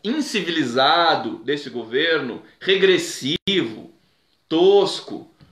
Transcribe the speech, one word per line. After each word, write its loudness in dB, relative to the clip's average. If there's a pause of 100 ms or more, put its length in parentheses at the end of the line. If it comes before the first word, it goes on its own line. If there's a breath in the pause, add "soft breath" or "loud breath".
incivilizado 0
desse -4
governo, -4 (180 loud breath)
regressivo, 0 (560)
tosco, 2 (220)